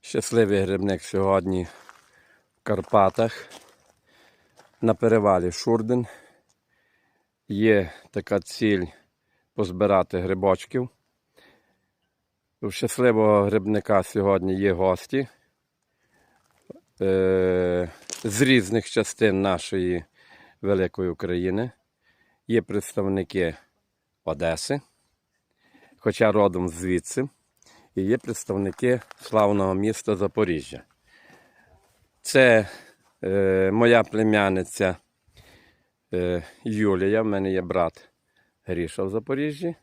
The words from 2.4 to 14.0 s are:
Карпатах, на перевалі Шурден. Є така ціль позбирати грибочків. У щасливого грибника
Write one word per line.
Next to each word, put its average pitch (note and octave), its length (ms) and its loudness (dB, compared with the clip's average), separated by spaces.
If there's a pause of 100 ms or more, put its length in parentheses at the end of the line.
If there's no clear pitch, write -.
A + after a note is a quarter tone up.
Карпатах, G#2 840 0 (1400)
на A2+ 120 2
перевалі G2+ 580 2
Шурден. A#2 540 0 (1400)
Є G2+ 440 2 (200)
така G2+ 280 -2
ціль G2+ 460 -2 (680)
позбирати F#2+ 680 0
грибочків. F#2+ 680 -2 (1700)
У G2+ 100 -6
щасливого A2 720 2
грибника G2+ 600 0